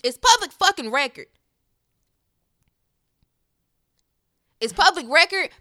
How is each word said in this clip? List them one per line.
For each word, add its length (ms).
It's 140
public 340
fucking 400
record. 360
It's 120
public 360
record 420